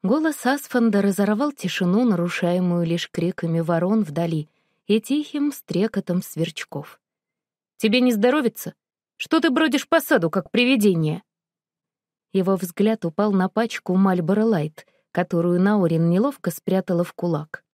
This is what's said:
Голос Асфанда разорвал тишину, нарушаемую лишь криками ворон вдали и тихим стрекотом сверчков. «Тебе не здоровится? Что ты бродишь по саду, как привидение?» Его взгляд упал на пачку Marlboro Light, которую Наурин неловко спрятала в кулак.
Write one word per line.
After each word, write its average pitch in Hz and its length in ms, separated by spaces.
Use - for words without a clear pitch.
Голос 294 400
Асфанда 233 560
разорвал 202 480
тишину, 196 540
нарушаемую 175 840
лишь 170 240
криками 165 480
ворон 175 460
вдали 160 440
и 214 140
тихим 294 500
стрекотом 185 720
сверчков. - 800
«Тебе 220 240
не 247 120
здоровится? 240 640
Что - 240
ты 330 100
бродишь 285 380
по 330 120
саду, 170 300
как - 220
привидение?» 202 720
Его 190 220
взгляд 202 500
упал 202 280
на 185 160
пачку 220 460
Marlboro 190 540
Light, 156 360
которую 175 500
Наурин 175 480
неловко 190 440
спрятала 180 500
в 175 100
кулак. 160 520